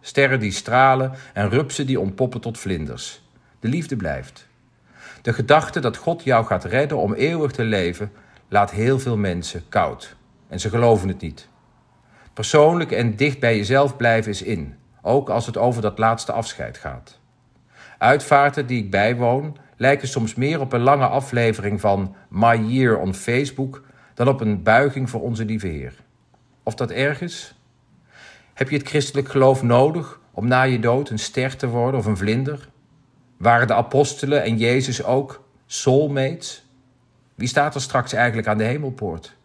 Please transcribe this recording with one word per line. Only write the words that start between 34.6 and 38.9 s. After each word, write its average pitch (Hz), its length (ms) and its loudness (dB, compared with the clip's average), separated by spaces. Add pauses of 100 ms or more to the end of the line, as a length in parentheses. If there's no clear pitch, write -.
ook 131 400 -2 (220)
soulmates? 139 1000 -2 (680)
Wie 127 140 -4
staat 147 260 0
er 135 60 -4
straks - 320 -2
eigenlijk 113 360 0
aan 107 100 0
de 110 60 0
hemelpoort? 120 800 -6